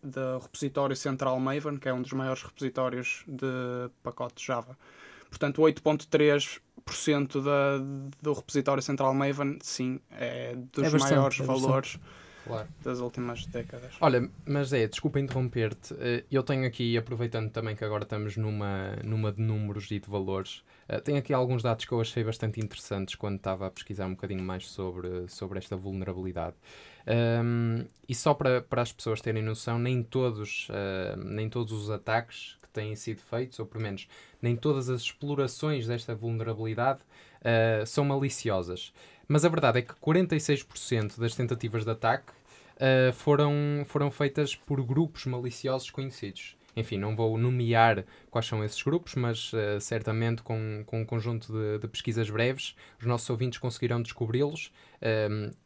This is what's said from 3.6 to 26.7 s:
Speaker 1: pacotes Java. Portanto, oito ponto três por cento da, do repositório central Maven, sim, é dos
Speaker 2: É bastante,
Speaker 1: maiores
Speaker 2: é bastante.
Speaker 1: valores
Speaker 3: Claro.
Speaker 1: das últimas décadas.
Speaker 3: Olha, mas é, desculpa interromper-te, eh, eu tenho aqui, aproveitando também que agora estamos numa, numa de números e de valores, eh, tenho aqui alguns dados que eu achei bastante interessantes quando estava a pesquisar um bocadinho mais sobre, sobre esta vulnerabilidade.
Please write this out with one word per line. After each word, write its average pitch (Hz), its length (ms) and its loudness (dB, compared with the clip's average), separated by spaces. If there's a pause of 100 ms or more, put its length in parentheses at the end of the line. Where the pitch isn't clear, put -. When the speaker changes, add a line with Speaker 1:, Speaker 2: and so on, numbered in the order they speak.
Speaker 1:
pacotes 123 420 -8
Java. 123 320 -4 (520)
Portanto, 143 340 0
oito 156 200 6
ponto 151 260 2
três 147 520 4 (260)
por - 80 -6
cento 143 480 0
da, 139 360 4 (440)
do 147 100 2
repositório 139 500 0
central 135 300 2
Maven, 139 480 0
sim, 127 400 -4 (120)
é 123 420 -6 (180)
dos 139 140 0
Speaker 2:
É 156 40 4
bastante, 139 200 6
Speaker 1:
maiores 135 300 4
Speaker 2:
é 135 40 -2
bastante. 131 160 2
Speaker 1:
valores 131 380 2 (480)
Speaker 3:
Claro. 110 220 -6 (160)
Speaker 1:
das 127 160 -4
últimas 120 460 -6
décadas. 123 540 -10
Speaker 3:
Olha, 127 300 4 (160)
mas 143 260 0
é, 117 140 4
desculpa - 320 -2
interromper-te, 127 800 -2
eh, 120 320 0
eu 135 140 4
tenho 131 200 2
aqui, 117 320 2
aproveitando 113 540 -2
também 110 240 -4
que 104 100 -4
agora 104 200 -2
estamos 104 320 -4
numa, 101 640 -2
numa 107 300 0
de 101 100 -2
números 104 480 -2
e 104 80 -2
de 98 100 -10
valores, 95 540 -4 (240)
eh, 107 140 -4
tenho 143 180 0
aqui 139 160 -2
alguns 127 260 2
dados 113 240 0
que - 60 -10
eu 120 100 2
achei 113 220 -2
bastante 110 380 -4
interessantes 101 560 -6
quando 101 220 -4
estava 95 280 -4
a 92 60 -6
pesquisar 98 340 -8
um 92 40 -4
bocadinho 92 340 -6
mais 92 240 -6
sobre, 90 580 -6
sobre 95 320 -8
esta 95 180 -6
vulnerabilidade. 92 800 -4 (500)